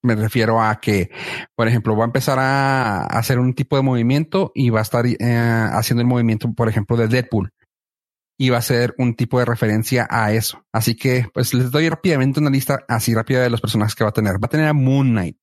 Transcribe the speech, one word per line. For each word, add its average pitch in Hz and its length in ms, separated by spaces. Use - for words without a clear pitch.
Me 117 120
refiero 113 460
a 107 180
que, 98 300
por 113 120
ejemplo, 110 300
va 113 80
a - 20
empezar 131 320
a 135 680
hacer 123 340
un 127 140
tipo 143 220
de 135 60
movimiento 135 720
y 123 160
va 110 100
a 107 40
estar, 120 220
eh, 123 140
haciendo 117 840
el 123 60
movimiento, 117 460
por 110 160
ejemplo, 107 280
de 113 100
Deadpool. 113 440
Y 131 120
va 120 80
a - 20
ser 120 380
un 120 160
tipo 123 240
de 123 60
referencia 113 640
a 110 220
eso. - 400
Así 113 240
que, 127 380
pues, 127 220
les 123 160
doy 156 180
rápidamente 143 500
una 147 120
lista 135 360
así 117 280
rápida 127 260
de 123 80
los 113 100
personajes 107 360
que - 80
va 104 80
a - 20
tener. 101 220
Va 107 100
a - 40
tener 156 180
a 151 60
Moon 135 360
Knight. 95 340